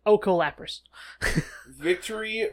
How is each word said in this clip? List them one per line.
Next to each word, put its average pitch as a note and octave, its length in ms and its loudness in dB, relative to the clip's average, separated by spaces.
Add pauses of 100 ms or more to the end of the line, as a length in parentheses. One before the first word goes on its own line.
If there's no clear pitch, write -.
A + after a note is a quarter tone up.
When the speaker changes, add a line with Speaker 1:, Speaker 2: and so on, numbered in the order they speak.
Speaker 1:
Oko G#3 340 6
Lapras. - 420 -4 (460)
<laughs> - 400 -4
Speaker 2:
Victory G#3+ 840 -2